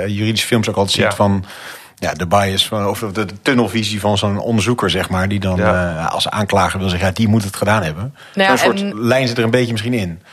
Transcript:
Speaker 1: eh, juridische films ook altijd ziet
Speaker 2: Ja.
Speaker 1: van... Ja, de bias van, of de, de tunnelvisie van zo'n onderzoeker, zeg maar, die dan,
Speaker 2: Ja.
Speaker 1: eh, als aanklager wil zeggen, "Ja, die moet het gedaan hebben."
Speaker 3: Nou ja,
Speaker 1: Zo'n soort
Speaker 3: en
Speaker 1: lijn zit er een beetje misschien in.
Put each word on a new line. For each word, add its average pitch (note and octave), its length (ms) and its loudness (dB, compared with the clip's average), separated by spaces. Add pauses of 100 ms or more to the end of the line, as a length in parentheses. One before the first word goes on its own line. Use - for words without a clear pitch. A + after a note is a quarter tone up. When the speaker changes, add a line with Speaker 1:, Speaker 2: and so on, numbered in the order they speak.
Speaker 1:
eh, F#2+ 60 -2
juridische G#2+ 400 0
films A2+ 220 2
ook G2+ 60 -2
altijd G2 200 0
ziet A#2 80 2
Speaker 2:
Ja. G#2+ 120 2
Speaker 1:
van... G2 300 2 (540)
Ja, E2 140 -4
de E2+ 140 -4
bias G2 400 2
van, G2+ 200 -2
of G2+ 120 -2
de, G#2 260 -4
de F#2+ 160 -12
tunnelvisie A2 580 0
van G#2 180 0
zo'n G2+ 220 0
onderzoeker, A2+ 500 0
zeg F#2 200 -2
maar, F#2 180 0
die G2+ 120 0
dan, F#2+ 180 0
Speaker 2:
Ja. F2+ 400 0
Speaker 1:
eh, D#2+ 160 -4
als - 160 -4
aanklager G2+ 500 0
wil F#2+ 100 0
zeggen, F2+ 180 0
"Ja, F#2 60 0
die A2+ 140 0
moet G#2+ 160 4
het G2 120 -8
gedaan G#2 280 0
hebben." E2+ 320 -6 (180)
Speaker 3:
Nou G3 180 2
ja, F#3+ 60 4
Speaker 1:
Zo'n - 80 2 (120)
soort G3 40 -4 (100)
Speaker 3:
en G#2+ 160 -6
Speaker 1:
lijn B2+ 200 4
zit A#2+ 100 -4
er A#2 60 2
een A2+ 60 2
beetje A#2+ 220 2
misschien A2+ 220 -2
in. F2+ 280 -4 (120)